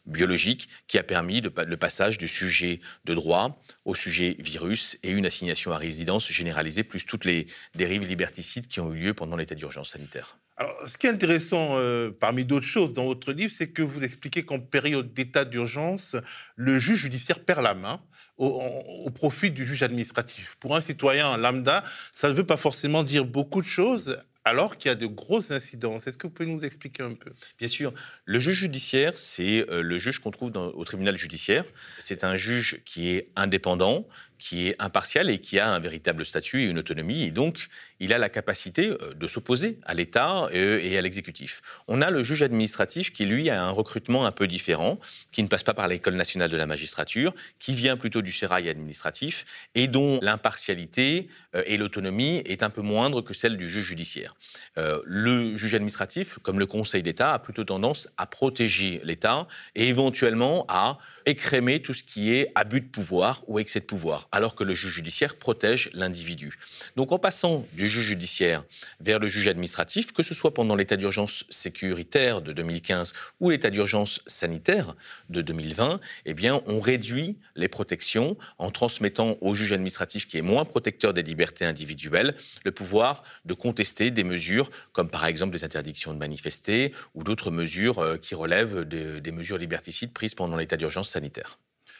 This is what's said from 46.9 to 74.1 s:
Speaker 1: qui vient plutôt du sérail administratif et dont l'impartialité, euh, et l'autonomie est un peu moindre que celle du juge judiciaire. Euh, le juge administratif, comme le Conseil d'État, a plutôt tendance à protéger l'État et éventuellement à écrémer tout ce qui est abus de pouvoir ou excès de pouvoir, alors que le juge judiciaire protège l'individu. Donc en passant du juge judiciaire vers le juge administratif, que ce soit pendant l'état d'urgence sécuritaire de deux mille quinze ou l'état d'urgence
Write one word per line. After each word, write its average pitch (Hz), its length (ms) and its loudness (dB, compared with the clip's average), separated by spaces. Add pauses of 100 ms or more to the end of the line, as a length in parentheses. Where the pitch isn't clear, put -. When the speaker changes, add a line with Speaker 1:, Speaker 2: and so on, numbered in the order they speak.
Speaker 1:
qui 131 140 -4
vient 127 240 2
plutôt 117 240 -2
du 92 100 -6
sérail 90 380 0
administratif 78 1080 -6
et 127 120 4
dont 135 340 4
l'impartialité, 107 1080 0 (260)
euh, 90 120 2
et 104 100 2
l'autonomie 104 720 0
est 95 180 -2
un 107 60 2
peu 107 120 -6
moindre 113 400 2
que - 120 -10
celle 113 240 2
du 90 100 -6
juge 92 200 -4
judiciaire. 82 480 -6 (420)
Euh, 78 260 0
le 113 520 2
juge 107 180 0
administratif, 107 720 -2
comme 95 160 0
le 98 80 4
Conseil 107 340 0
d'État, 123 320 2
a 131 60 0
plutôt 113 240 -8
tendance 101 540 0
à 92 100 -4
protéger 107 760 2
l'État 113 440 0 (260)
et 113 140 4
éventuellement 127 800 4
à 107 320 2 (260)
écrémer 143 560 4
tout 135 140 -6
ce - 80 -6
qui 107 280 0
est 135 220 4
abus 107 280 2
de 127 40 -14
pouvoir 92 640 0
ou 107 100 -2
excès 107 220 0
de - 60 -4
pouvoir, 80 460 -4
alors 107 220 2
que - 100 -4
le 95 120 0
juge 90 160 -2
judiciaire 85 440 0
protège 117 580 2
l'individu. 85 600 -4 (420)
Donc 131 160 0
en 180 60 6
passant 175 560 2
du 98 160 2
juge 110 160 2
judiciaire 87 580 2 (360)
vers 107 180 4
le 104 100 2
juge 98 200 2
administratif, 90 640 0
que - 80 2
ce 165 140 -4
soit 151 180 2
pendant 110 220 2
l'état 98 220 2
d'urgence 101 520 0
sécuritaire 95 920 0
de 76 100 -8
deux 82 100 -4
mille 85 200 -4
quinze 90 300 0 (260)
ou 180 100 4
l'état 131 220 4
d'urgence 104 560 2